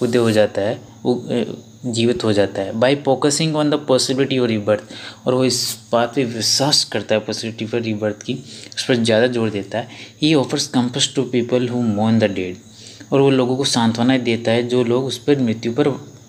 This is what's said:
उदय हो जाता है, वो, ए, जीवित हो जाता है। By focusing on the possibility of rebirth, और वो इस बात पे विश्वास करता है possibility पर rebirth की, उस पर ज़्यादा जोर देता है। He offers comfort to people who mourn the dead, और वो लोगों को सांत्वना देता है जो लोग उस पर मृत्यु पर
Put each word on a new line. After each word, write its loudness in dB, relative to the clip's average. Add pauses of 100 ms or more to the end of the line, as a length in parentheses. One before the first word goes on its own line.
उदय 2
हो 4
जाता 2
है, -4 (220)
वो, -2
ए, 0 (400)
जीवित 0
हो 2
जाता 2
है। -6
By 2
focusing 0
on 0
the 0
possibility 0
of 2
rebirth, 0 (440)
और 2
वो 2
इस -2 (140)
बात 0
पे 2
विश्वास 0
करता -2
है 2
possibility -8
पर -4
rebirth -4
की, -6 (440)
उस -6
पर 2
ज़्यादा 4
जोर 0
देता -6
है। -8 (340)
He 4
offers -4
comfort 0
to -2 (120)
people 0
who -2 (120)
mourn 4
the 4
dead, -4 (580)
और 4
वो 6
लोगों 2
को 0
सांत्वना 2
देता 0
है 2
जो 2
लोग 0
उस -6
पर 2
मृत्यु -2
पर 2 (420)